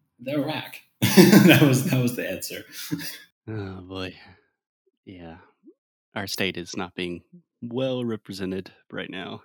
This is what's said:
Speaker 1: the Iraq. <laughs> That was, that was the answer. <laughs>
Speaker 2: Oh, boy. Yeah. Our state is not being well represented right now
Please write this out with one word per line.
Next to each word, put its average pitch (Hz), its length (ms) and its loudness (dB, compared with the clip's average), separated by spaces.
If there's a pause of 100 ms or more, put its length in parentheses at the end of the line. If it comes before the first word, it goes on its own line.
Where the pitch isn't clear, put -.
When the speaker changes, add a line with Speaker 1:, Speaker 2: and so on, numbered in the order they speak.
(200)
Speaker 1:
the 127 160 -8
Iraq. 143 420 -6 (240)
<laughs> - 0 -
That 170 600 8
was, 131 300 4
that 127 100 2
was 120 140 -2
the 87 140 -6
answer. - 340 -10 (260)
<laughs> - 580 -12
Speaker 2:
Oh, 95 340 -10
boy. 92 340 -10 (920)
Yeah. 87 320 -18 (760)
Our 98 120 -8
state 185 300 -4
is 87 200 -10
not 90 180 -10
being 87 280 -8 (380)
well 123 440 -6
represented 95 680 -8 (200)
right 90 180 -10
now 98 360 -12